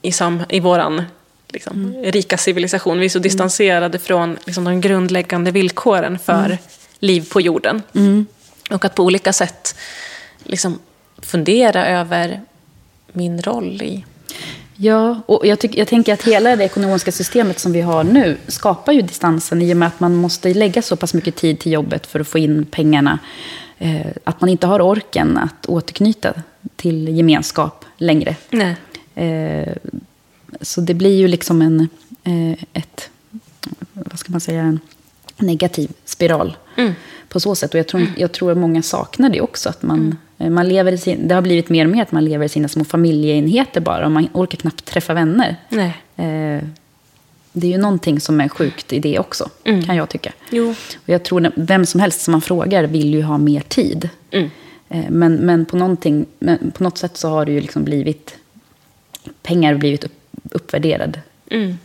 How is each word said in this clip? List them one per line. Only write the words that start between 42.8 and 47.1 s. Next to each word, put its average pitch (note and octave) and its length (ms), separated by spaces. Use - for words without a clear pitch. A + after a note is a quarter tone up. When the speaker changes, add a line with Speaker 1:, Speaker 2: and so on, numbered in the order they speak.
Speaker 2:
familjeenheter D#3+ 1000
bara, - 240
och D3+ 60
man D#3 220
orkar F3+ 240
knappt - 280
träffa - 280
vänner. E3+ 420
Speaker 1:
Nej. F#3+ 280
Speaker 2:
Eh, D#3 480